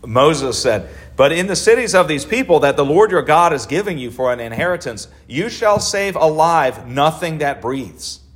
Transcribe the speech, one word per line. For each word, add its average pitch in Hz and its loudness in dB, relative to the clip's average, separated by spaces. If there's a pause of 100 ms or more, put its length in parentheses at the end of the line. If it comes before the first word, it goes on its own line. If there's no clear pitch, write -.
Moses 131 0
said, 107 -2 (260)
"But 143 4
in 180 -2
the 190 -4
cities 226 2
of 180 4
these 147 -4
people 196 2
that 139 2
the 143 2
Lord 175 4
your 170 0
God 165 4
is 127 -4
giving 180 -4
you 123 -10
for 127 -2
an 120 -4
inheritance, 120 -6 (200)
you 170 -6
shall 208 2
save 196 -4
alive 156 2
nothing 156 -2
that 143 -4
breathes. 120 -10 (160)